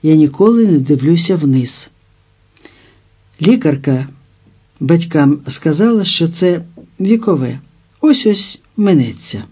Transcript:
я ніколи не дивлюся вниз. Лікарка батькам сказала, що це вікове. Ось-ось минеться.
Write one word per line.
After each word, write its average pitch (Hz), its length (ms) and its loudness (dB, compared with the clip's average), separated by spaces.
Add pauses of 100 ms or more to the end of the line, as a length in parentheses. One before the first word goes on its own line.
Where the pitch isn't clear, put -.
я 156 120 4
ніколи 202 520 2
не 160 120 2
дивлюся 151 560 0
вниз. 135 540 -2 (1500)
Лікарка 143 680 0 (720)
батькам 147 680 0
сказала, 196 580 0
що 165 240 -2
це 175 340 -2 (360)
вікове. 185 600 -2 (420)
Ось-ось 226 600 0 (160)
минеться. 147 760 -2